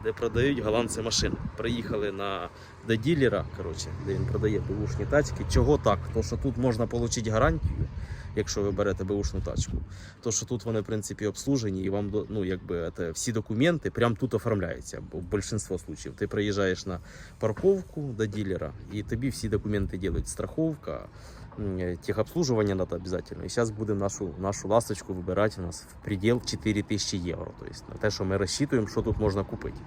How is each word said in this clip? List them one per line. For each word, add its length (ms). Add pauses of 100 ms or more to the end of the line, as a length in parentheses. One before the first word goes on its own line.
де 100
продають 460
голландці 420
машини. 340 (220)
Приїхали 540
на, 380 (380)
до 80
дилера, 500 (120)
коротше, 300 (180)
де 80
він 120
продає 340
бушні 460
тачки. 440
Чого 280
так? 220 (140)
Тому 100
що 140
тут 200
можна 300
получити 420
гарантію, 580 (480)
якщо 260
ви 100
берете 320
бушну 380
тачку. 360 (460)
То, 80
що 140
тут 200
вони, 160
в 40
принципі, 420
обслужені 560
і 60
вам 200
до-, 200
ну, 160
якби, 520
це, 140
всі 200
документи 600
прямо 240
тут 180
оформляються, 680 (100)
бо 60
в 40
більшинство 560
случаїв. 400
Ти 100
приїжджаєш 580
на 140 (400)
парковку 640
до 260
дилера, 440 (200)
і 120
тобі 260
всі 200
документи 480
ділять, 300
страховка, 720 (600)
м, 200
е, 260
техобслуживання 720
надо 200
обов'язково. 500
І 40
зараз 200
будемо 300
нашу, 300 (100)
нашу 280
ласточку 460
вибирати 480
у 40
нас 180
в 220
предел 400
чотири 360
тисячі 360
євро. 420
Тобто 160 (140)
на 60
те, 160
що 140
ми 120
розчитуємо, 500
що 140
тут 180
можна 240
купити. 440